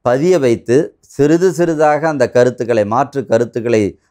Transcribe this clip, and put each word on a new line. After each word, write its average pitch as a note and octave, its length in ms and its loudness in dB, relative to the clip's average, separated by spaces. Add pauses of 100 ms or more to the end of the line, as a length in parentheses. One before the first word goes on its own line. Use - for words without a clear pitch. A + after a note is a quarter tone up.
பதிய D3+ 380 0
வைத்து B2+ 600 0
சிறிது E3 520 0
சிறிதாக D#3 560 0
அந்த C#3 220 -2
கருத்துக்களை, A#2+ 560 0
மாற்று C3 400 -4
கருத்துக்களை A2+ 580 -2 (280)